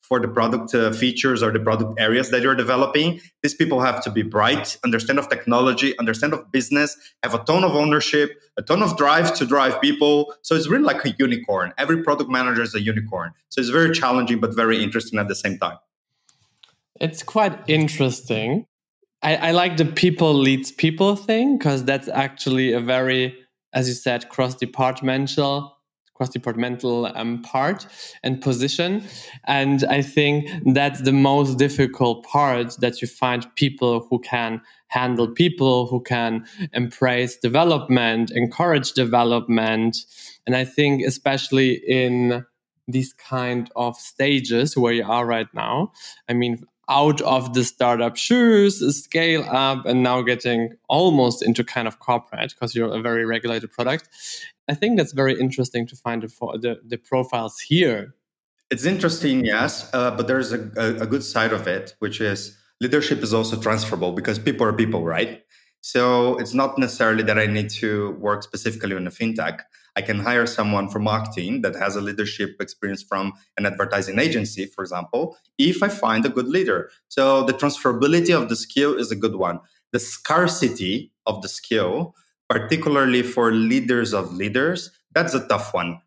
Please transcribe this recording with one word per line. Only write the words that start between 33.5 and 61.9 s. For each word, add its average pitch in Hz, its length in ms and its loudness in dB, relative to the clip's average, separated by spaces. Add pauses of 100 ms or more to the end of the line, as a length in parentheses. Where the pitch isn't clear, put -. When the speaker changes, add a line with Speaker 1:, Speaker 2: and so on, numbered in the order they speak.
Speaker 2:
people 123 520 0
who 123 120 0
can 113 420 -4 (280)
handle 123 380 0
people, 131 600 2
who 123 120 -2
can 117 460 -2 (280)
embrace 123 640 0
development, 123 920 2
encourage 131 640 0
development. 113 1040 2 (480)
And 127 100 0
I 127 80 0
think 139 440 2
especially 131 800 0
in 123 580 2 (420)
these 131 260 -2
kind 123 600 -4
of 120 200 -2
stages 131 840 0
where 120 160 4
you 117 120 0
are 117 200 0
right 113 300 -2
now, 117 360 -2 (380)
I 120 40 0
mean, 120 300 0 (240)
out 147 340 4
of 127 320 0
the 123 100 2
startup 117 540 0
shoes, 220 680 4 (200)
scale 165 460 0
up, 135 360 0
and 127 180 2
now 127 180 2
getting 120 520 0 (140)
almost 139 540 4
into 117 220 2
kind 117 240 -4
of 110 120 -8
corporate, 117 600 -4
'cause 117 160 -6
you're 117 180 -2
a 110 80 -4
very 117 240 0
regulated 113 460 -4
product. 127 380 -4 (580)
I - 60 -2
think 214 240 0
that's 147 160 0
very 135 260 2
interesting 123 480 -2
to 131 80 -20
find 117 260 -6
the 113 60 -10
fo-, - 300 -10
the, 117 280 -6
the 117 120 -10
profiles 127 640 -4
here. 135 540 0 (560)
Speaker 1:
It's 123 160 -4
interesting, 165 600 0
yes, 113 480 -2
uh, 123 180 0
but 110 160 -4
there's 131 240 -2
a, 107 260 -8
a, 113 260 -2
a 110 40 -6
good 135 160 -2
side 110 300 -2
of 104 140 -4
it, - 320 -6